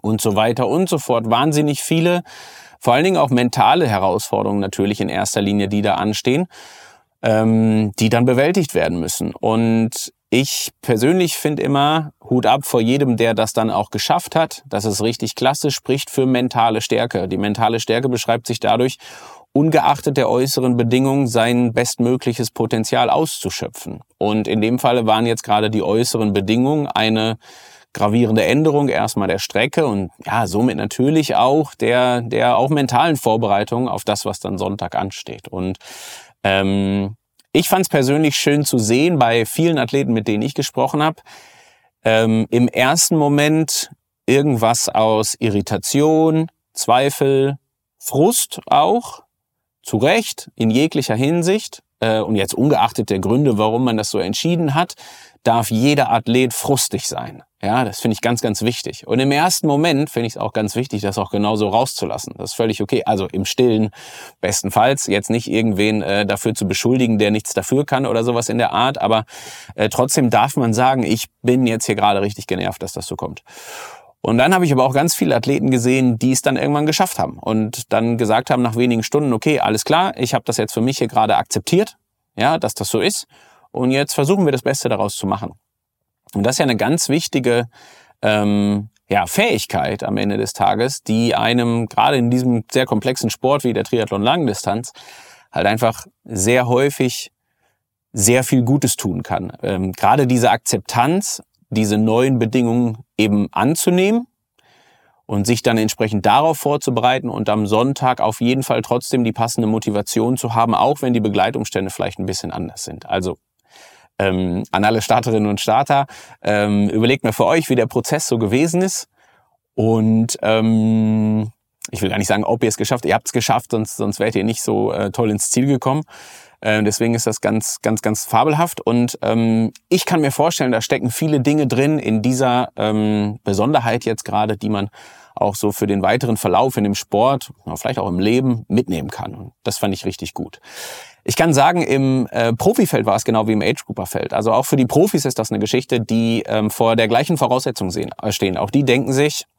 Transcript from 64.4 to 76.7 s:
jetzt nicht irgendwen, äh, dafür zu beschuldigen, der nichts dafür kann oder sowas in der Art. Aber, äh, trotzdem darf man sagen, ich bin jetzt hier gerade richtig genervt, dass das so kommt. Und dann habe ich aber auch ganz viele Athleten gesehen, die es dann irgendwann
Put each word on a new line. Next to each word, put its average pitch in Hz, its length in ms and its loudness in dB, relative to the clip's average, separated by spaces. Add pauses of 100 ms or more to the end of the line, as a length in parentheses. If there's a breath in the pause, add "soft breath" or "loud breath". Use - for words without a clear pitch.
jetzt 101 240 -2
nicht 117 180 -2
irgendwen, 107 540 0
äh, 101 240 0
dafür 101 300 -2
zu 101 120 -4
beschuldigen, 117 520 2
der 107 100 4
nichts 104 240 -2
dafür 131 320 0
kann 135 220 -2
oder 113 160 0
sowas 120 260 -2
in 117 80 -2
der 120 160 0
Art. 127 260 0
Aber, 110 260 2 (500 loud breath)
äh, 104 140 0
trotzdem 127 420 2
darf 113 260 2
man 117 160 0
sagen, 127 300 2
ich 98 240 -2 (160)
bin 123 240 4
jetzt 113 180 -2
hier 117 80 0
gerade 101 280 2
richtig 104 260 -4
genervt, 92 340 -4
dass 92 120 -8
das 82 120 -10
so - 100 -10
kommt. - 280 -10 (800 loud breath)
Und 117 180 2
dann 156 160 6
habe 180 100 2
ich 147 60 2
aber 131 120 4
auch 131 100 2
ganz 147 200 2
viele 147 220 0
Athleten 135 340 0
gesehen, 127 480 2
die 123 140 2
es 131 100 0
dann 131 160 0
irgendwann 147 300 0